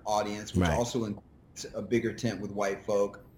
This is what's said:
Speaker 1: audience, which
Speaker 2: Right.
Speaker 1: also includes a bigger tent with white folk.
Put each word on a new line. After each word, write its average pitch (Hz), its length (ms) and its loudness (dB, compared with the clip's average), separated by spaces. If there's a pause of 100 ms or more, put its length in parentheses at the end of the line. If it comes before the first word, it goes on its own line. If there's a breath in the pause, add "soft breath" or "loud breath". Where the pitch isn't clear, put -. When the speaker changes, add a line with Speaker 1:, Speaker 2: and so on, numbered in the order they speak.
Speaker 1:
audience, 104 480 -2
which 92 140 6
Speaker 2:
Right. 87 100 4
Speaker 1:
also 120 280 0
includes - 680 -12
a 110 60 -4
bigger 110 320 2
tent 104 280 -2
with 98 100 -6
white 98 340 -2
folk. 101 380 0 (140)